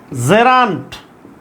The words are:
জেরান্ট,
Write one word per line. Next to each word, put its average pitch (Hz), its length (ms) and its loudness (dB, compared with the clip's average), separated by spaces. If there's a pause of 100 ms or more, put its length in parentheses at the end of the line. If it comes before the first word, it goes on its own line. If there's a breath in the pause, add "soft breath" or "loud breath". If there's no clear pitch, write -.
(280)
জেরান্ট, 233 680 0 (440)